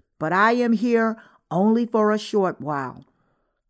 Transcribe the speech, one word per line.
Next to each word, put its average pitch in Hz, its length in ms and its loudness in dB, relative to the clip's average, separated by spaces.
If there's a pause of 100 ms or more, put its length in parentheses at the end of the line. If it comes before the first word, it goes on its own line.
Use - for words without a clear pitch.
(180)
but 156 140 -4
I 208 200 4
am 240 200 0
here 226 500 0 (280)
only 220 360 2
for 214 240 0
a 214 80 0
short 202 420 -2
while. 135 440 -8 (640)